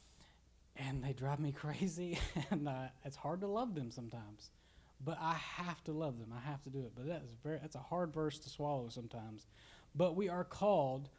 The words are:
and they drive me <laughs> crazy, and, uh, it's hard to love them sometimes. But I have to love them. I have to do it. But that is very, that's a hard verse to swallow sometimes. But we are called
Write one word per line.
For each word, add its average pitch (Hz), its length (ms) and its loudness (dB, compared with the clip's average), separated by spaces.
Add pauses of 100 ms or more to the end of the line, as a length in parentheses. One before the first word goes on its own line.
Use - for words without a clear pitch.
(760)
and 135 280 -2
they 139 100 0
drive 135 260 0
me 147 120 2
<laughs> 143 60 -4
crazy, 170 640 0 (320)
and, 147 160 2
uh, 131 200 -2 (180)
it's 139 100 -6
hard 170 260 -2
to 202 60 0
love 214 280 2
them 123 160 -2
sometimes. 113 600 -10 (520)
But 156 180 -2
I 160 120 4
have 170 520 -4
to 160 60 -2
love 151 260 0
them. 113 180 -8
I 120 40 -4 (100)
have 139 140 -4
to 135 60 -8
do 135 100 -2
it. 120 160 -4
But 127 120 -6
that 165 160 -2
is 120 80 -12 (120)
very, 151 160 0
that's 156 160 -8
a 139 40 -6
hard 165 340 0
verse 156 260 2
to - 100 -10
swallow 143 400 0
sometimes. 113 560 -8 (500)
But 165 200 6
we 196 120 4
are 180 160 2
called 143 760 6